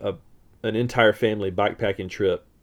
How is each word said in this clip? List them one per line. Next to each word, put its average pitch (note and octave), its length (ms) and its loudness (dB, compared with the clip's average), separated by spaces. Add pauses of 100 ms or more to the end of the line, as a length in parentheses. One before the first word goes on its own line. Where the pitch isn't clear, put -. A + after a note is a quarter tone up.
a, - 680 -10
an G#2+ 80 -2
entire A#2 380 4
family G#2+ 380 -2
bikepacking G2+ 580 -2
trip F#2 360 -2 (180)